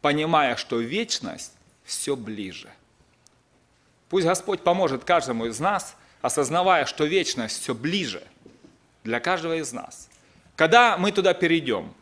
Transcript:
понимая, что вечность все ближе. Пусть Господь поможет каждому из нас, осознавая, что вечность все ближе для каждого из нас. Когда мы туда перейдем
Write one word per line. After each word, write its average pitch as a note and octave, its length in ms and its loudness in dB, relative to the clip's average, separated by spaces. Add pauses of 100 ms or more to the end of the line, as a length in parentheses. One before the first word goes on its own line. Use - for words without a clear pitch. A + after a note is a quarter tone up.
понимая, D3 520 2
что - 240 -4
вечность C3+ 720 -6 (320)
все - 280 -4
ближе. G#2 540 -10 (1400)
Пусть F3 160 2
Господь F3+ 340 0
поможет F3 420 2
каждому B2+ 440 0
из A2+ 140 -6
нас, F#3+ 360 -2 (240)
осознавая, D#3 640 2
что - 220 -2
вечность D3+ 560 -2
все B2+ 120 -4
ближе C#3 480 -4 (800)
для A#2 160 -2
каждого E3 360 -2
из C#3+ 180 -6
нас. - 380 -14 (460)
Когда G3+ 420 6
мы F#3+ 120 0
туда F#3+ 220 2
перейдем C#3 680 0